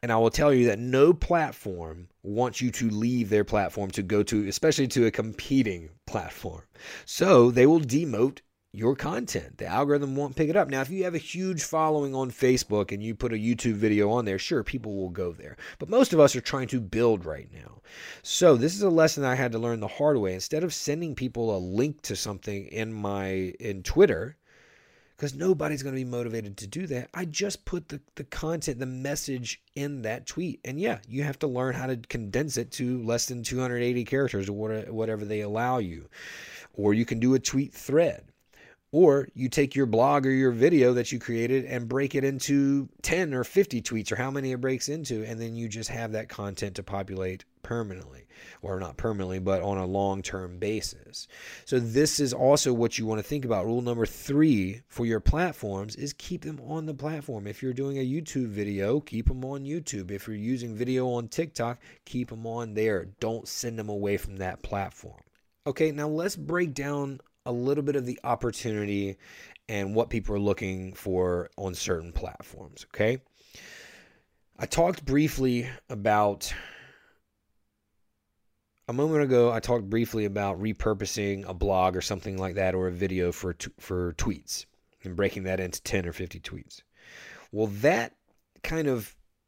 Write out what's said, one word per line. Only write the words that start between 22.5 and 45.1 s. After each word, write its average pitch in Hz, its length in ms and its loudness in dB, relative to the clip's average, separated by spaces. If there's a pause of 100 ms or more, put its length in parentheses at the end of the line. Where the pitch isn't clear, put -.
in 110 240 -6
my, 95 640 -4
in 98 240 -8
Twitter, 131 540 4 (800)
'cause 139 180 -6
nobody's 147 480 0
gonna 135 140 -6
be 131 80 -4
motivated 117 540 -6
to 101 100 -12
do 175 180 -6
that, 127 260 -6
I 180 120 -6
just 190 400 -6
put 175 240 -6
the, 147 120 -12 (140)
the - 80 -12
content, 156 560 -4
the 131 80 -6
message 131 800 -6 (100)
in 139 280 -6
that 110 240 -6
tweet. 165 380 -6
And 131 140 -6
yeah, 208 300 -2
you 131 160 -4
have 139 160 -6
to 147 80 0
learn 127 260 -2
how 131 140 -4
to 131 80 -2
condense 120 600 -4
it 113 160 -4
to 123 300 -2
less 117 240 0
than 123 160 -8
two 123 160 -4
hundred 123 240 0
eighty 123 220 2
characters 110 440 0
or 101 40 -2
what, 110 400 -4
whatever 110 320 -2
they 107 160 -2
allow 113 380 0
you. 82 300 -6 (640)
Or 104 220 4
you 113 100 4
can 113 140 -4
do 127 160 6
a 127 60 4
tweet 135 340 -2
thread. - 520 2 (640)
Or 143 420 8
you 127 140 -2
take 139 280 2
your 135 100 4
blog 131 400 4
or 135 60 4
your 131 180 6
video 127 440 8
that 120 180 0
you 123 80 -2
created 120 440 0
and 120 240 -4
break 135 280 0
it 135 80 2
into 139 640 2 (140)
ten 165 300 0
or 127 120 0
fifty 185 360 2
tweets 110 300 -4
or 101 60 -2
how 131 160 -2
many 135 180 -4
it 123 100 -4
breaks 131 280 -2
into, 131 340 -4